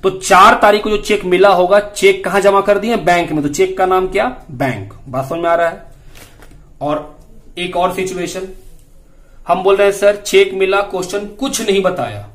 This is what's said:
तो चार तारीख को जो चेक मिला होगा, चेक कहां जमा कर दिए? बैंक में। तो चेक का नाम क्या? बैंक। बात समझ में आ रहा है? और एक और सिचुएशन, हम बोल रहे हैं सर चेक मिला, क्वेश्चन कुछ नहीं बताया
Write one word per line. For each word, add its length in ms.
तो 60
चार 520
तारीख 220
को 60
जो 80
चेक 280
मिला 240
होगा, 300
चेक 460
कहां 160
जमा 200
कर 180
दिए? 180
बैंक 340
में। 120
तो 60
चेक 280
का 80
नाम 220
क्या? 200
बैंक। 420
बात 220
समझ 100
में 100
आ 60
रहा 140
है? 140
और 360
एक 200
और 160
सिचुएशन, 540
हम 160
बोल 120
रहे 120
हैं 60
सर 220
चेक 380
मिला, 300
क्वेश्चन 420
कुछ 220
नहीं 200
बताया 540